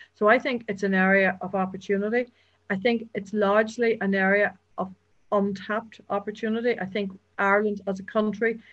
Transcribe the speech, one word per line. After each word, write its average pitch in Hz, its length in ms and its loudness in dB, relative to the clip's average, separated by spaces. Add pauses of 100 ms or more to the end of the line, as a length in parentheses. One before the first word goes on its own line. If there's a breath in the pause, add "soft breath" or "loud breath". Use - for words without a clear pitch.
(160 loud breath)
So 208 120 2
I 240 120 8
think 247 280 -4
it's 196 140 -8
an 196 140 0
area 190 460 4
of 190 120 -8
opportunity. 202 800 -2 (400 soft breath)
I 196 60 -2
think 226 360 0
it's 202 180 -10
largely 220 680 2
an 196 140 0
area 196 420 2 (200)
of 190 140 -6 (400)
untapped 208 760 -2
opportunity. 220 720 -2
I 202 60 -6
think 196 260 -4 (260)
Ireland 208 500 2
as 196 120 -2
a 190 40 -12
country 220 560 -2 (140 loud breath)